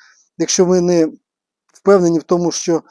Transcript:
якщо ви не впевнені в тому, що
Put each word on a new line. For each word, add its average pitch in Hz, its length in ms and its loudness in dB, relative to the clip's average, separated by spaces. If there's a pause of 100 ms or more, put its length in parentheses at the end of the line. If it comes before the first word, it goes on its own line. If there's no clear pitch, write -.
(380)
якщо 165 280 -2
ви 180 160 2
не 170 280 0 (640)
впевнені 175 460 0
в 147 40 -8
тому, 175 280 -2
що 165 400 -4